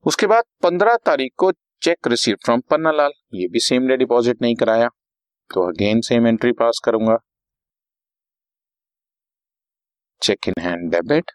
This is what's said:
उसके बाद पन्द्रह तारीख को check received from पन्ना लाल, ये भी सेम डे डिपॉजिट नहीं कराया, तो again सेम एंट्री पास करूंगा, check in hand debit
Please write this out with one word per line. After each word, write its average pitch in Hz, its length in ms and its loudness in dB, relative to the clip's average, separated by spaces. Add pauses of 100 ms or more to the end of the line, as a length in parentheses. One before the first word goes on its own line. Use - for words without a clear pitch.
उसके 165 200 0
बाद 226 180 2 (180)
पन्द्रह 185 340 2 (100)
तारीख 135 300 -2
को 190 160 2 (300)
check - 260 -2
received 113 360 -2
from 123 260 0
पन्ना 156 200 2
लाल, 147 220 0 (220)
ये - 140 -4
भी 117 120 -2
सेम 127 280 0
डे 131 80 2
डिपॉजिट 120 460 0
नहीं 120 140 0
कराया, 113 320 0 (640)
तो 90 220 -2
again 104 320 0
सेम 117 220 0
एंट्री 117 260 0
पास 113 320 0
करूंगा, 110 320 2 (3000)
check - 260 -2
in 90 140 -6
hand 85 300 -6
debit 87 420 -2